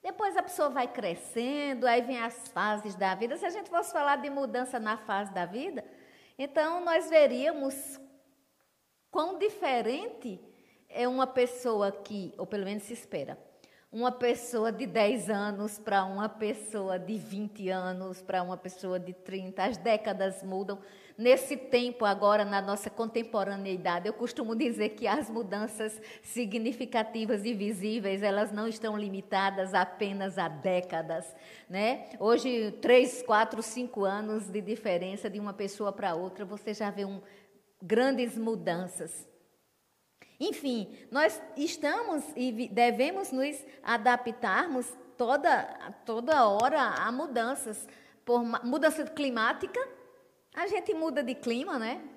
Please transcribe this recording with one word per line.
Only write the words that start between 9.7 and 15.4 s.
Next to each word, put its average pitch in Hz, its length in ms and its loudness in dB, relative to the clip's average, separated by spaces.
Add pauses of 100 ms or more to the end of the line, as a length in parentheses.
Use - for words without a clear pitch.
é 240 180 -2
uma 254 200 2
pessoa 247 680 2
que, 196 460 -8
ou - 80 -4
pelo 208 180 -4
menos 202 200 -6
se - 80 -12
espera, 147 460 -8 (560)
uma 240 160 2
pessoa 240 600 0
de 240 140 -4
dez 208 440 2
anos 208 480 -2